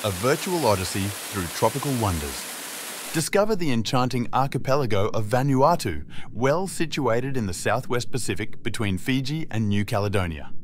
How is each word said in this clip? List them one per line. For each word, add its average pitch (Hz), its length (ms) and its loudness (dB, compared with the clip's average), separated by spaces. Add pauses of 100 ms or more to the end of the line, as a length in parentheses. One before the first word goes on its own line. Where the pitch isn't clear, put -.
a 104 40 2
virtual 147 540 0
odyssey 98 380 2
through 98 460 -4
tropical 135 520 0
wonders. - 1120 -6
Discover 196 440 2
the 165 140 2
enchanting 120 640 2
archipelago 123 760 2
of 107 180 0
Vanuatu, 131 800 2 (260)
well 143 340 2
situated 135 720 0
in 113 80 0
the 95 80 -2
southwest 117 580 0
Pacific - 520 0
between 101 340 0
Fiji 135 540 -2
and 110 180 0
New 101 160 2
Caledonia 98 680 -2 (140)